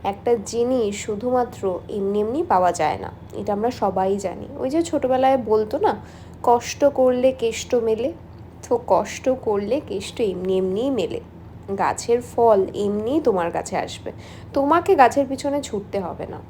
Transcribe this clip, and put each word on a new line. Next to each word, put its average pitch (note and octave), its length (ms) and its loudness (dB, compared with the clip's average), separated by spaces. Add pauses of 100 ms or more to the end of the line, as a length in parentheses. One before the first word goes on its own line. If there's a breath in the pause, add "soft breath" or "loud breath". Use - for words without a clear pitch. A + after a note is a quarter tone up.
একটা G3+ 300 0 (120)
জিনিস A#3 500 0
শুধুমাত্র A#3 920 -2
এমনি G3+ 320 -2
এমনি A#3+ 220 -2
পাওয়া F3+ 300 4
যায় D#3 260 -2
না, - 140 -10 (200)
এটা G#3 200 -4
আমরা G#3 180 0
সবাই G3 460 0
জানি। G3 300 -8 (120)
ওই C4 120 -4
যে E4 120 2
ছোটবেলায় C4 560 2
বলতো G#3+ 400 2
না, C4+ 220 0 (420 loud breath)
"কষ্ট A#3+ 420 2
করলে B3+ 480 4
কেষ্ট A#3 420 -2
মেলে", A3+ 380 0 (560)
তো A#3+ 180 2
কষ্ট G3+ 440 2 (120)
করলে G#3 460 0
কেষ্ট G3+ 320 -8
এমনি F#3 380 0
এমনিই G3 320 0
মেলে। G3 300 -2 (580)
গাছের G#3 420 0
ফল A3 540 4
এমনিই G#3 460 0
তোমার F3+ 320 2
কাছে D#3+ 240 -4
আসবে, - 360 -6 (400 loud breath)
তোমাকে D#4+ 420 4
গাছের C4 320 6
পিছনে C#4 360 -4
ছুটতে G3+ 380 -6
হবে E3 260 -8
না। F#3 120 -12 (120)